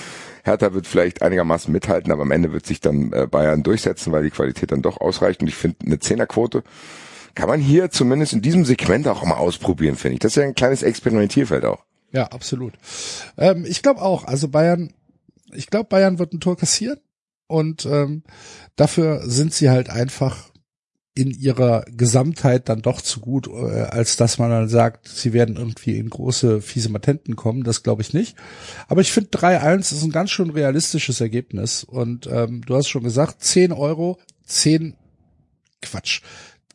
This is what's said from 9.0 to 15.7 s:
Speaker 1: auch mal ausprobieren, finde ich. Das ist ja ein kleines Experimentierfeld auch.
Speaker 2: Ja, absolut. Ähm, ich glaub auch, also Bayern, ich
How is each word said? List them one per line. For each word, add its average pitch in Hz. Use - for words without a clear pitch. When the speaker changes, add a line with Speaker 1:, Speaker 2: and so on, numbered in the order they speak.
Speaker 1:
auch 98
mal 82
ausprobieren, 78
finde 64
ich. 64
Das 110
ist -
ja 147
ein 139
kleines 127
Experimentierfeld 107
auch. 50
Speaker 2:
Ja, 131
absolut. 123
Ähm, 170
ich 175
glaub 277
auch, 190
also 139
Bayern, 165
ich -